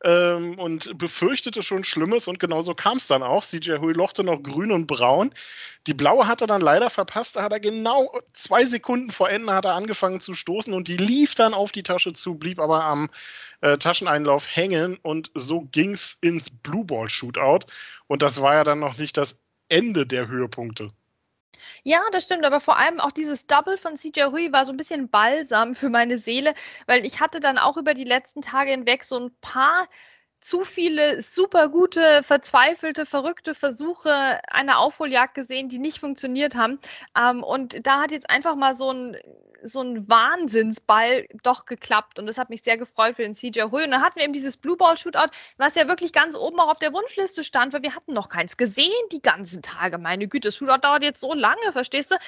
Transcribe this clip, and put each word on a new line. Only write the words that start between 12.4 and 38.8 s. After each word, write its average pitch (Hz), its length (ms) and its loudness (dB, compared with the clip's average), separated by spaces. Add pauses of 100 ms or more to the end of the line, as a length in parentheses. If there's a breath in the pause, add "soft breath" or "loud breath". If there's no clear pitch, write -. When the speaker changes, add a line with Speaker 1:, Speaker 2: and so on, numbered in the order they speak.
Speaker 1:
aber 160 260 2
am, 151 240 0 (500 loud breath)
äh, 143 180 4
Tascheneinlauf 147 800 0
hängen. 180 460 0
Und 160 320 -6
so 147 360 -6
ging's 185 520 -2
ins 170 280 -2
Blue 156 360 -6
Ball 113 240 -4
Shootout. 135 560 0 (420 loud breath)
Und 143 140 -2
das 139 200 2
war 139 120 6
ja 151 100 6
dann 147 160 2
noch 135 180 -6
nicht 147 200 -6
das 143 200 -2 (300)
Ende 170 400 0
der 123 220 -4
Höhepunkte. 117 600 -8 (920 loud breath)
Speaker 2:
Ja, 320 180 2 (100)
das 370 120 0
stimmt, 330 220 0
aber 277 140 2
vor - 180 2
allem - 220 2
auch 277 120 -2
dieses 302 360 -8
Double 302 300 2
von 320 200 -10
C 302 180 -12
J 277 160 2
Hui 320 200 -4
war 269 140 4
so 269 60 -6
ein 262 60 -10
bisschen 294 320 -8
Balsam 233 680 2
für 269 140 -4
meine 233 280 2
Seele, 269 360 -2 (340 loud breath)
weil 247 180 4
ich - 140 -8
hatte 311 200 -2
dann 277 180 2
auch 285 200 2
über 302 160 0
die 262 100 -8
letzten 254 380 -2
Tage 269 300 -2
hinweg 254 320 0
so 262 140 -8
ein 247 140 -8 (100)
paar 320 460 2 (540 soft breath)
zu 359 220 -4
viele 302 580 0
super 349 480 2
gute, 320 540 4
verzweifelte, 294 800 2
verrückte 302 500 -6
Versuche 285 840 0 (100)
einer 269 300 2
Aufholjagd 262 540 2
gesehen, 262 360 -8
die 247 100 -10
nicht 294 200 -6
funktioniert 269 560 -4
haben. 240 240 0 (380 loud breath)
Ähm, 240 260 2
und 254 420 -6
da 277 160 4
hat 302 100 -2
jetzt - 180 -8
einfach 294 260 0
mal 269 180 2
so 262 180 -4